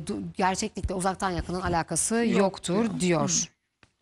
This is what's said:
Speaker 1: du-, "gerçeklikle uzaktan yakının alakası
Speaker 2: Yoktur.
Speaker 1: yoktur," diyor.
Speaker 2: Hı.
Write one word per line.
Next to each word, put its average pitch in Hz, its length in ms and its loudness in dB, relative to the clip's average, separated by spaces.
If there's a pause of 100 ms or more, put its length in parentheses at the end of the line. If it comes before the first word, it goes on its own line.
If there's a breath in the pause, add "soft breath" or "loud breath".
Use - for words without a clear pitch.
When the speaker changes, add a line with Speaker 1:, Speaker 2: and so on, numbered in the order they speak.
Speaker 1:
du-, - 160 -4 (140)
"gerçeklikle 190 580 -2
uzaktan 190 360 0
yakının 175 300 -4
alakası 175 540 0
Speaker 2:
Yoktur. 196 600 2
Speaker 1:
yoktur," 202 260 0
diyor. 156 480 2
Speaker 2:
Hı. - 80 -20 (460)